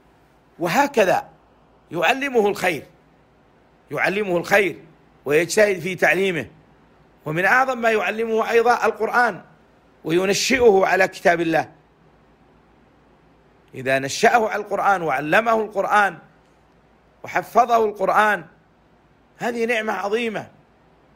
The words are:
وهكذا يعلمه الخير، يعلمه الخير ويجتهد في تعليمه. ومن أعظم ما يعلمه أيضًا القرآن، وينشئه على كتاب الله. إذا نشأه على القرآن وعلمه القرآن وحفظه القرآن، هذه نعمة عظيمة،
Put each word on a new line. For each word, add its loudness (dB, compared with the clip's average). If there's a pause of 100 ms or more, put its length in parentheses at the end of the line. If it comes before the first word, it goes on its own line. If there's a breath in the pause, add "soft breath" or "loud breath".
(600)
وهكذا 0 (600)
يعلمه 0
الخير، -4 (1080)
يعلمه -2
الخير 0 (460)
ويجتهد 2
في -6
تعليمه. 0 (800)
ومن -2
أعظم 2
ما 0
يعلمه -2
أيضًا 2
القرآن، 0 (640)
وينشئه 2
على 2
كتاب 0
الله. -2 (2000)
إذا -2
نشأه 2
على -6
القرآن 0
وعلمه 0
القرآن -2 (1080)
وحفظه 0
القرآن، 0 (920)
هذه -4
نعمة -2
عظيمة، -4 (680)